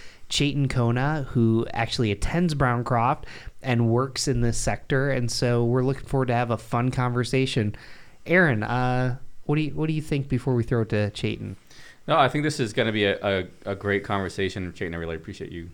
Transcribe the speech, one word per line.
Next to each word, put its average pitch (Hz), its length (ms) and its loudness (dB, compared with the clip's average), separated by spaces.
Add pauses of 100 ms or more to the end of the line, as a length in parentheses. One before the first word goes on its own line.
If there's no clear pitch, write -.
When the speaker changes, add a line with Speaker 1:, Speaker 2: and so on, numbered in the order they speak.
(300)
Speaker 1:
Chetan 139 400 0
Kona, 127 600 0
who 113 440 4
actually 113 380 0
attends 165 420 0
Browncroft 123 720 2 (380)
and 120 260 4
works 127 380 0
in 123 140 2
this 117 180 2
sector, 135 500 0
and 123 220 0
so 120 320 2
we're 120 180 2
looking 135 240 -2
forward 131 220 0
to 120 80 2
have 120 160 2
a 113 60 2
fun 120 340 0
conversation. 123 840 0 (520)
Aaron, 160 340 4
uh, 127 560 0 (280)
what 147 100 2
do 156 60 2
you, 147 100 -2
what 151 160 -2
do 160 60 -2
you 156 80 -2
think 143 280 -2
before 127 240 0
we 120 100 2
throw 117 180 0
it 107 80 -2
to 104 220 0
Chetan? 107 440 -6 (500)
Speaker 2:
No, 156 140 2
I 135 80 6
think 147 160 0
this 151 160 -2
is 113 140 -2
gonna 113 180 2
be 107 140 2
a, 98 200 2
a, 95 220 0 (180)
a 101 100 -4
great 101 280 -2
conversation. 95 680 -4
Chetan, 85 220 -8
I 82 40 -8
really 82 180 -6
appreciate 82 360 -12
you 87 220 -12